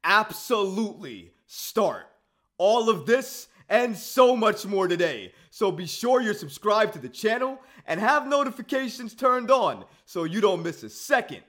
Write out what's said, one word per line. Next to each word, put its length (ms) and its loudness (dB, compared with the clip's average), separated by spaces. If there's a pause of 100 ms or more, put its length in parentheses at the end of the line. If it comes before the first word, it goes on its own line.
absolutely 1300 -2 (160)
start. 580 -2 (520)
All 300 4
of 180 0
this 420 0 (200)
and 280 2
so 400 4
much 280 2
more 220 0
today. 460 -2 (180)
So 220 0
be 120 -8
sure 360 0
you're 120 -2
subscribed 600 0
to 80 -14
the 80 -14
channel 520 -4 (260)
and 120 -4
have 300 2
notifications 840 -4
turned 360 0
on 340 2 (200)
so 180 -6
you 180 -2
don't 220 2
miss 220 -8
a 40 -16
second 600 -4